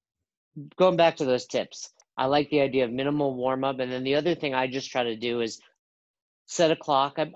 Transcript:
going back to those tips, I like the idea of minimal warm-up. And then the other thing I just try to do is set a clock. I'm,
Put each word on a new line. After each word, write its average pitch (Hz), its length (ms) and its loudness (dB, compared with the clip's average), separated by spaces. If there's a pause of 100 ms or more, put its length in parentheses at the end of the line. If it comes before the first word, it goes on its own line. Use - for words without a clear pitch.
(800)
going 185 180 6
back 165 220 4
to 151 80 0
those 127 200 2
tips, - 440 -6 (260)
I 131 80 0
like 143 240 2
the 147 140 4
idea 131 240 2
of 113 60 -6
minimal 139 440 -2
warm-up. 131 420 -2
And 127 140 -4
then 127 120 -6
the 135 100 0
other 156 200 0
thing 143 200 -4
I 131 120 0
just 131 240 -8
try 127 140 -2
to 113 120 -4
do 120 260 -2
is 113 180 -6 (840)
set 165 240 2
a 160 60 2
clock. 143 420 0
I'm, 151 180 -2